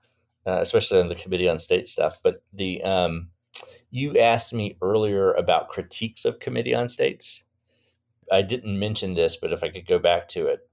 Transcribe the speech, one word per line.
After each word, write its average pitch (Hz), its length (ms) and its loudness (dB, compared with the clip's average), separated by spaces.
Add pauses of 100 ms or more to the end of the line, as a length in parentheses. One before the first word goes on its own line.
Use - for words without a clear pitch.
(460)
uh, 92 140 0
especially 98 400 4
on 87 80 2
the 85 80 -6
Committee 90 320 0
on 82 100 2
State 90 300 0
stuff. 78 340 -2
But - 300 0
the, 95 320 -6
um, 87 460 0 (600)
you 135 300 0
asked 117 320 2
me 107 280 -4
earlier 98 520 2
about 85 360 2
critiques - 560 -8
of 120 140 -2
Committee 123 380 -2
on 120 120 -2
States. - 540 -4 (880)
I 95 120 4
didn't 104 360 -4
mention 101 360 -4
this, 82 200 2
but 82 180 -4
if 85 120 -4
I 80 60 -2
could 90 180 -14
go 90 100 4
back 85 300 2
to 82 180 -4
it, - 260 -4